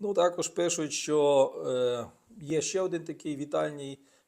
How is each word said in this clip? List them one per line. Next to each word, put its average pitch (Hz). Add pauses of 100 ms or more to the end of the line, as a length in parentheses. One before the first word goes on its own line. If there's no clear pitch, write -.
Ну, 202
також 175
пишуть, 160
що, 143 (140)
е, 123 (340)
є 151
ще 190
один 180
такий 151
вітальний, 147 (300)